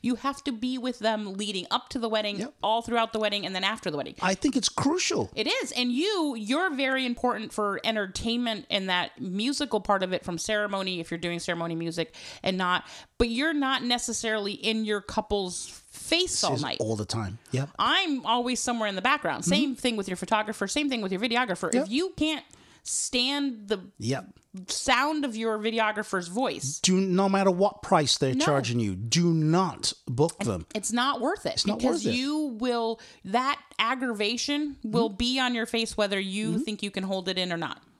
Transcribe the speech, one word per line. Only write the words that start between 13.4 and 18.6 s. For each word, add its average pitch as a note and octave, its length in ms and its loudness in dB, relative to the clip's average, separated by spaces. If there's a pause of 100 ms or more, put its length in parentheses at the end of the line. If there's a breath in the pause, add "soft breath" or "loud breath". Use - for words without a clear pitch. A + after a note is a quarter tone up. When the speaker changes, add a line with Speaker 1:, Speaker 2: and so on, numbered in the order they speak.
Speaker 1:
not C4+ 300 0
necessarily A3 680 0
in A3 340 0
your G#3 160 0
couple's G3+ 800 -4 (140)
face - 480 0
all E3 80 2
Speaker 2:
She's C3+ 100 0
Speaker 1:
night. C3 180 -2
Speaker 2:
all A2 160 2
the G#2 80 -2
time. G#2+ 340 -4 (140)
Yep. C3+ 260 0
Speaker 1:
I'm C#4+ 460 2
always A#3+ 360 2